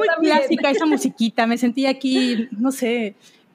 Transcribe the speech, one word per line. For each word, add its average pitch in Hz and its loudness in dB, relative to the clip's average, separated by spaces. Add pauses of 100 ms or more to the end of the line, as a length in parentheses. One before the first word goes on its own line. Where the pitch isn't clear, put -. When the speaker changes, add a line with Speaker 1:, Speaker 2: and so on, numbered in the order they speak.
Speaker 1:
muy 427 2
Speaker 2:
también. 320 2
Speaker 1:
clásica 277 0
esa 311 0
musiquita. 233 0
Me 233 -2
sentí 247 0
aquí, 262 0
no 247 -2
sé, 233 -4 (400)